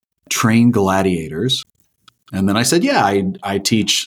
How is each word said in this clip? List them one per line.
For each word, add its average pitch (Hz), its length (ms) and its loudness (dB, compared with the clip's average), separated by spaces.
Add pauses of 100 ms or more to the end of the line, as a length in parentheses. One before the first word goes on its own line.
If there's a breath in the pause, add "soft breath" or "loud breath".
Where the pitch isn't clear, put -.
(300)
train 117 420 2
gladiators?" 95 920 -2 (720)
And 95 160 0
then 101 80 0
I 120 60 0
said, 175 200 2
"Yeah, 247 220 2
I, 98 180 0 (200)
I 98 160 -4
teach 101 480 -2